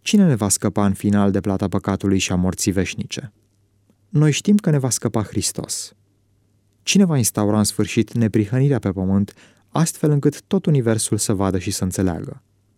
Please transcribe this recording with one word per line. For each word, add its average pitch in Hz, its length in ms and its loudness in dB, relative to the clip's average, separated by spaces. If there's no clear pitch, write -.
Cine 208 260 4
ne 147 80 4
va 104 140 0
scăpa 101 380 0
în 98 60 2
final 101 380 2
de 95 100 0
plata 98 280 -2
păcatului 98 500 0
și - 140 -2
a - 20 -2
morții 90 380 0
veșnice? - 600 -6
Noi 151 220 4
știm 208 260 2
că 190 140 0
ne 151 80 2
va 127 120 -2
scăpa 113 320 -2
Hristos. - 720 -8
Cine 202 220 4
va 165 120 0
instaura 107 420 0
în 107 60 4
sfârșit 107 480 -2
neprihănirea 117 680 2
pe 101 140 -2
pământ, 95 420 0
astfel - 420 0
încât 143 320 0
tot - 240 -2
universul 113 520 0
să - 140 -2
vadă 95 260 0
și 92 120 -6
să - 140 -4
înțeleagă? 92 580 -4